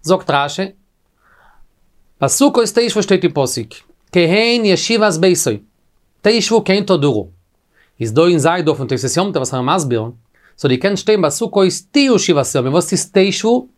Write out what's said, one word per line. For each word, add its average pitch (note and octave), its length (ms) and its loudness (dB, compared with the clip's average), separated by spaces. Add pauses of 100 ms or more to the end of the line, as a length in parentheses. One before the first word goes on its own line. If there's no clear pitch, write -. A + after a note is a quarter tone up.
זאגט F#3 280 -2
רש"י, C#3+ 320 -2 (1600)
בסוכה A#3+ 400 2
איז G#3+ 160 -2
תשע A3+ 260 0
שטייט F#3 220 0
אין D#3 100 0
פסוק, B2 320 -4 (460)
כהן A3 520 2
ישיבת G3+ 560 0
ביתו, F3 300 2 (720)
תשע A3 420 2
כהן G3 200 0
תדורו. C#3+ 440 0 (720)
איז A2 120 -6
דא D#3+ 140 4
אין F3 120 2
זיי, E3 240 0
דא D3+ 100 0
פון C3+ 140 -6
תוספות B2+ 300 -4
יום F#3+ 160 -2
טוב, - 40 -6
וואס C3 180 -4
מיר B2 80 -4
מסבירן, B2+ 480 -2 (500)
so C#3+ 80 0
די B2+ 80 2
קען F#3+ 200 -2
שטיין, G3+ 260 0
בסוכה G3 400 0
איז - 300 -2
תשע C4+ 220 4
ישיבת D3+ 400 0
יום, B2+ 120 0
וואס E3 260 0
איז - 220 -4
תשע? G3 340 2 (300)